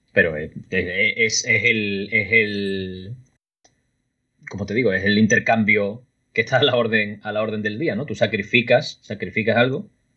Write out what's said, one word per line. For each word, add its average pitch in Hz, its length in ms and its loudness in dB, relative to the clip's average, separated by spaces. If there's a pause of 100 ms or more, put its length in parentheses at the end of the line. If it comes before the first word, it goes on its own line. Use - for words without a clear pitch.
(120)
Pero, 85 240 2
eh, 78 160 -8 (180)
es, 101 720 0
es, - 60 -4
es 110 160 2
el, 104 480 0
es 104 200 0
el, 98 840 -2 (1300)
como 98 160 -6
te 101 80 -6
digo, 113 180 2
es 92 120 0
el 104 140 4
intercambio 107 880 2 (300)
que 113 80 0
está 127 160 2
a 120 40 4
la 127 140 2
orden, 107 480 0
a 107 80 -6
la 107 100 -2
orden 107 200 -4
del 104 160 -4
día, 135 180 -2
¿no? - 100 -4
Tú 110 80 -6
sacrificas, 120 880 2
sacrificas 107 540 -2
algo, 131 340 0 (260)